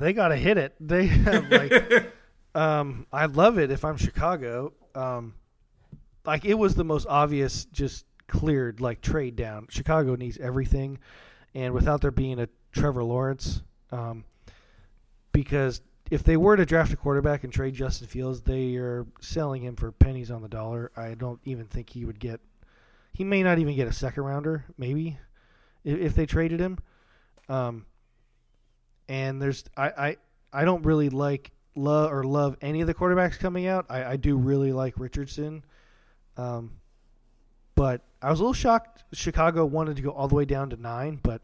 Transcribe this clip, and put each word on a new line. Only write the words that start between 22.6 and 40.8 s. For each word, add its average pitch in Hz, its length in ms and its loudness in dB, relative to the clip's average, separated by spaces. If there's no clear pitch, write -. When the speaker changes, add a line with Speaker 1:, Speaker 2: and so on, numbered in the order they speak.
Speaker 1:
he 185 100 -6
may 196 180 2
not 175 160 4
even 147 180 0
get 123 120 0
a 113 40 -4
second 139 320 -4
rounder, 147 420 -4
maybe, 147 400 -4
if, 160 140 -2
if 170 160 0
they 160 120 0
traded 165 340 -2
him. 185 180 -4
Um, 120 380 -6
and 135 320 -6
there's, 135 240 -4
I, 139 140 -2
I, 147 280 -4
I 143 140 0
don't 180 180 2
really 151 240 4
like, 139 420 -2
lo-, 151 340 2
or 139 160 -2
love 139 360 0
any 151 220 -4
of 165 40 0
the 160 80 2
quarterbacks 180 440 2
coming 180 280 -2
out. 185 220 -2
I, 127 160 -6
I 127 120 -4
do 143 200 2
really 135 360 2
like 131 260 -4
Richardson. 147 640 -8
Um, 120 360 -10
but 127 280 2
I 135 100 0
was 160 100 2
a - 20 2
little 247 100 4
shocked 233 520 0
Chicago 165 500 2
wanted 151 320 -2
to 127 60 -6
go 139 80 -4
all 139 180 -4
the 143 60 4
way 147 100 4
down 139 260 -2
to 117 60 -8
nine, 123 460 -8